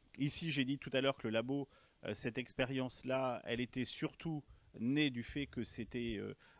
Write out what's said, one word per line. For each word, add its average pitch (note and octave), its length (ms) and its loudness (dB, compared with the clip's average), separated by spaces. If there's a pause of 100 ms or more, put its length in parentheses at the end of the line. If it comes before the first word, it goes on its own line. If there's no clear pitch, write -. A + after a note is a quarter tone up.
(180)
Ici, D3 340 2
j'ai C#3 140 4
dit C3+ 120 2
tout - 140 -10
à C3 80 4
l'heure C3+ 160 4
que - 120 -4
le A2 40 2
labo, B2+ 380 0 (340)
euh, G#2 100 -2
cette A2+ 240 -2
expérience-là, B2+ 1080 0
elle A#2 160 0
était B2 240 -2
surtout - 580 -4 (340)
née C#3+ 320 4
du A#2+ 140 -2
fait C#3+ 240 -4
que B2 160 -4
c'était, A#2 540 -4
euh, G2+ 180 -4 (240)